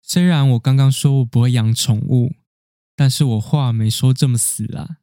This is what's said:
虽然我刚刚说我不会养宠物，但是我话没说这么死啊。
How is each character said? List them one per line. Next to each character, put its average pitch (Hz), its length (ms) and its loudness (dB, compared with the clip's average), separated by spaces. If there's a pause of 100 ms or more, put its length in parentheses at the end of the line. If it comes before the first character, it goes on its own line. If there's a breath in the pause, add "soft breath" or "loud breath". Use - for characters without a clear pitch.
虽 - 220 -2
然 156 280 2
我 120 80 2
刚 131 180 0
刚 135 160 4
说 139 280 0
我 127 40 2
不 117 160 0
会 123 120 2
养 113 220 0
宠 107 240 -2
物， 123 360 -2 (600)
但 139 140 2
是 147 160 0
我 113 160 0
话 131 320 -2
没 110 160 0
说 131 240 0
这 131 160 0
么 120 80 0
死 - 400 -6
啊。 165 260 -12